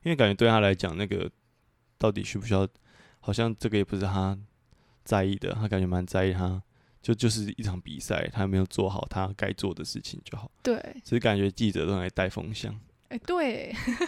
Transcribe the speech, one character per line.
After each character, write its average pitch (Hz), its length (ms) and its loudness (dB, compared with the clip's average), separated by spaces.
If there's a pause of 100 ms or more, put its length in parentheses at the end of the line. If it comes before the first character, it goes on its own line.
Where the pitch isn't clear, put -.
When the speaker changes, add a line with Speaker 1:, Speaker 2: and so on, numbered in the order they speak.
Speaker 1:
因 170 80 0
为 160 40 2
感 120 140 6
觉 - 40 2
对 117 140 4
他 113 120 6
来 101 140 6
讲， 90 220 -2
那 98 100 -2
个 95 240 -4 (680)
到 110 140 4
底 101 120 -6
需 101 140 -6
不 101 80 -6
需 113 80 2
要， 95 140 4 (520)
好 - 140 -4
像 117 240 2
这 113 120 -2
个 104 80 2
也 98 60 4
不 98 120 -2
是 95 80 0
他 95 340 0 (680)
在 101 200 2
意 98 120 0
的， 92 180 -6
他 107 140 -2
感 95 120 2
觉 92 60 4
蛮 90 200 0
在 95 200 2
意 95 80 2
他， 92 280 -2 (400)
就， 117 120 2
就 113 140 2
是 107 300 0
一 113 60 -8
场 92 160 -4
比 73 200 -12
赛， 82 320 -2
他 98 160 -2
没 95 100 2
有 95 80 4
做 95 240 0
好 95 200 -6
他 95 260 -4
该 98 180 -2
做 95 200 -4
的 - 100 -10
事 - 160 -10
情 - 240 -14
就 - 140 -12
好。 107 120 -14 (120)
Speaker 2:
对。 240 180 0 (240)
Speaker 1:
只 - 60 -20
是 151 100 2
感 110 160 4
觉 196 160 4
记 113 200 0
者 85 140 0
都 98 80 2
很 90 80 0
爱 90 80 -2
带 92 200 0
风 104 240 -8
向。 101 200 -8 (360)
Speaker 2:
欸， 240 100 -10
对， 302 560 -2 (320)